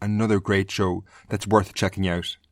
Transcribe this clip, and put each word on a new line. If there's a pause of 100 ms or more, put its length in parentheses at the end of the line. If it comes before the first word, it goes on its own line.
another
great
show (240)
that's
worth
checking
out. (160)